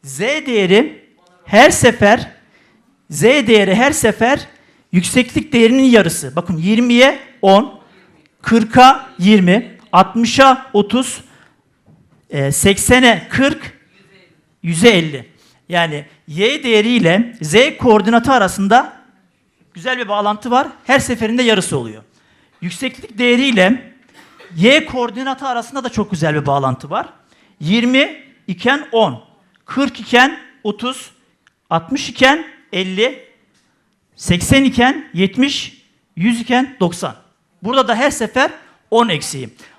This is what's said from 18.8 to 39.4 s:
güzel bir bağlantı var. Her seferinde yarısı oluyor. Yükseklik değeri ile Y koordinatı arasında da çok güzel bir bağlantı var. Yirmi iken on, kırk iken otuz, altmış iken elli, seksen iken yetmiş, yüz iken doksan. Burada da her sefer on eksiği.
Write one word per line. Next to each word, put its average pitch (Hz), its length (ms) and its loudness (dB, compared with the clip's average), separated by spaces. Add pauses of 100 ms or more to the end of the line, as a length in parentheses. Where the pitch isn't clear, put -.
güzel 247 240 -8
bir 226 100 -8
bağlantı 208 420 -4
var. 269 180 0 (160)
Her 262 140 2
seferinde 240 440 -2
yarısı 196 360 0
oluyor. 110 240 -12 (580)
Yükseklik 202 580 -12
değeri 247 280 0
ile 226 440 0 (640)
Y 277 300 2
koordinatı 262 600 -8
arasında 247 380 -8
da 247 40 -6
çok 208 220 -6
güzel 151 240 -4
bir 143 120 -4
bağlantı 139 440 -4
var. 220 180 -8 (520)
Yirmi 247 640 -2 (240)
iken 262 460 -4
on, 180 300 -2 (420)
kırk - 360 -6
iken 247 380 0 (260)
otuz, 233 460 -10 (600)
altmış 165 380 -6
iken 277 380 0 (260)
elli, 190 520 -4 (920)
seksen 269 480 0
iken 254 500 -2
yetmiş, 247 680 -4 (340)
yüz 233 240 -2
iken 254 400 -4
doksan. 175 340 -6 (480)
Burada 247 260 -2
da 233 60 0
her 277 160 0
sefer 262 400 -4 (400)
on 233 180 2
eksiği. 135 400 -8 (300)